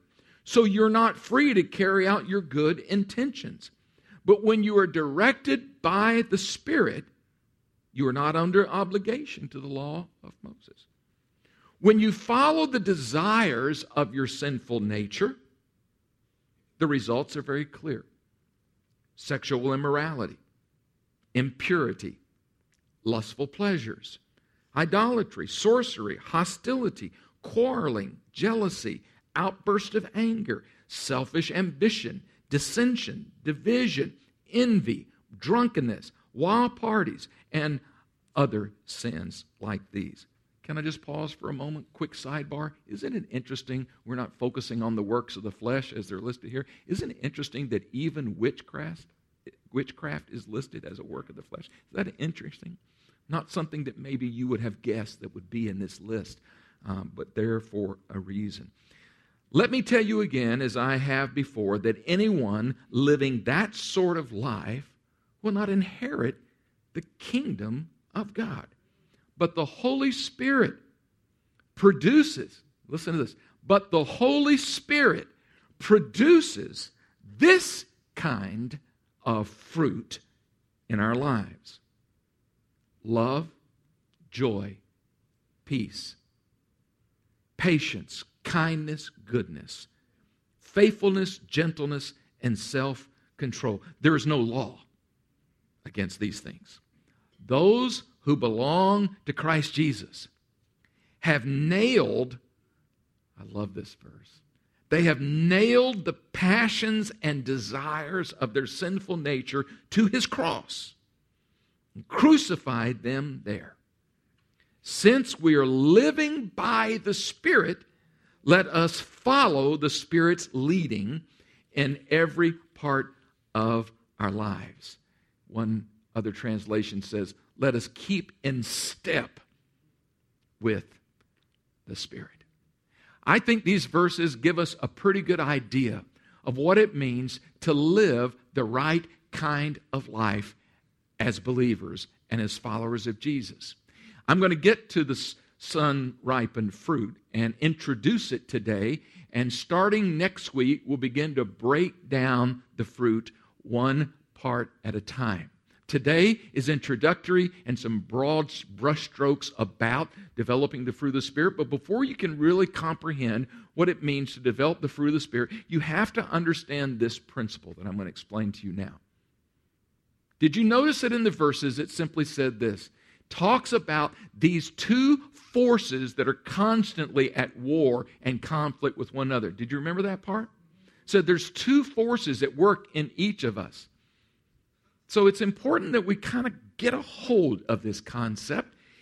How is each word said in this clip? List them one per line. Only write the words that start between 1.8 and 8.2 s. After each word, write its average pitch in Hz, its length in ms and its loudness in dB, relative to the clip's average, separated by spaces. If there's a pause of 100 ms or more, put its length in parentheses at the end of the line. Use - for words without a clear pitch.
out 196 220 0
your 196 140 0
good 151 380 0
intentions. - 920 -4 (540)
But 208 200 6
when 214 180 4
you 208 160 4
are 190 80 8
directed 170 960 0
by 214 400 4
the 196 160 0
Spirit, 220 640 -2 (880)
you 135 140 0
are 127 60 2
not 147 240 2